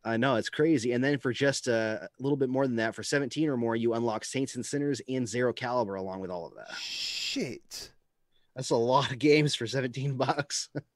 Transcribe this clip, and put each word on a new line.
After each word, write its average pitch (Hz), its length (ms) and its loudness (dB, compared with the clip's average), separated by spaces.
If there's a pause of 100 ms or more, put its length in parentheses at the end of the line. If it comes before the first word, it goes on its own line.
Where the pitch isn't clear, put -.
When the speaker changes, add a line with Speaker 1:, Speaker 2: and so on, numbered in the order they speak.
Speaker 1:
I 113 100 2
know, 127 200 4
it's 107 120 0
crazy. 143 460 2
And 123 100 2
then 143 160 2
for 123 140 -2
just 135 340 0
a 110 400 0 (100)
little 139 200 0
bit 131 100 2
more 131 180 2
than 123 120 0
that, 113 180 0
for 110 80 -10
seventeen 143 460 0
or 131 80 0
more, 117 180 0
you 117 180 2
unlock 113 300 -2
Saints 135 320 -4
and 120 100 -6
Sinners 143 440 -2
and 127 180 -2
Zero 120 240 2
Caliber 120 440 -2
along 95 260 -6
with 92 100 -8
all 87 140 -6
of 50 100 -16
that. - 220 -14
Speaker 2:
Shit. - 1120 -8 (640)
Speaker 1:
That's 131 140 -6
a 147 80 4
lot 123 340 4
of 123 80 -6
games 151 340 6
for 117 140 -4
seventeen 131 480 -2
bucks. 143 540 -2 (260)